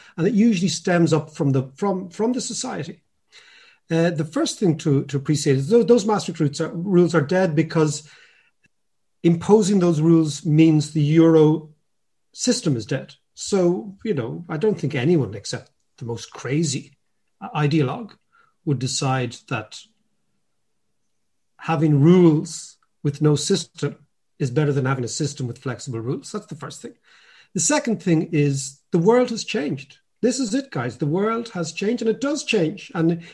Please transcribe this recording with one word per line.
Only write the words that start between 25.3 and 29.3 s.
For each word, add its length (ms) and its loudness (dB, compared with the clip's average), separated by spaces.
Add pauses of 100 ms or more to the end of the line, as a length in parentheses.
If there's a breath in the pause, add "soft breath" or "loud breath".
with 100 -10
flexible 420 -10
rules. 300 -8
That's 180 -12
the 80 -14
first 260 -16
thing. 140 -18 (580 soft breath)
The 80 -4
second 420 -2
thing 300 2
is 460 -2 (120)
the 80 2
world 300 4
has 160 -8